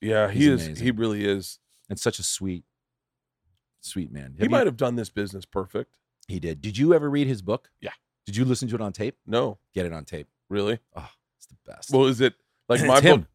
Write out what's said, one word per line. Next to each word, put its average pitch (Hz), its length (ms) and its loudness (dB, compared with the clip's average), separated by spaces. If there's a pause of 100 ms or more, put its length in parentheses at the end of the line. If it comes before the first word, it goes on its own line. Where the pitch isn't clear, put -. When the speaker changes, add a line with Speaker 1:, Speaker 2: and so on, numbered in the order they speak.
Speaker 1:
Yeah, 107 280 2
he 117 120 0
Speaker 2:
He's 151 80 8
Speaker 1:
is. 85 180 2
Speaker 2:
amazing. 78 180 -6
Speaker 1:
He 127 60 4
really 107 340 -2
is. 98 320 -4 (320)
Speaker 2:
And 98 100 -10
such - 200 -2
a 95 40 -8
sweet, 92 400 -6 (1160)
sweet 78 320 -10
man. 67 240 -14
Speaker 1:
He 90 80 -2
Speaker 2:
Have - 20 -
you - 40 0
Speaker 1:
might 254 180 4
have 120 100 -2
done 123 180 -2
this 113 140 -4
business 98 360 -8
perfect. 98 520 -8 (300)
Speaker 2:
He 92 120 -8
did. 78 220 -8
Did 104 160 -8
you 156 160 4
ever 147 160 2
read 143 180 0
his 117 140 -4
book? 104 300 -6 (100)
Speaker 1:
Yeah. 95 100 -12 (340)
Speaker 2:
Did 101 100 -10
you 127 100 2
listen 127 240 0
to 117 60 -4
it 110 60 -8
on 101 120 -6
tape? 110 320 -6
Speaker 1:
No. 117 320 -2 (160)
Speaker 2:
Get 92 120 -4
it 82 80 -6
on 76 120 -14
tape. 73 220 -14 (220)
Speaker 1:
Really? 104 300 -2 (160)
Speaker 2:
Oh, 73 140 -14 (280)
it's - 100 -20
the - 80 -20 (100)
best. - 260 -16
Speaker 1:
Well, 135 140 6
is 127 160 2
it, 131 140 4 (340)
like, 123 100 4
Speaker 2:
<laughs> - 20 0
It's 151 60 2
Speaker 1:
my 135 140 8
Speaker 2:
him. 143 200 8
Speaker 1:
book, - 120 -16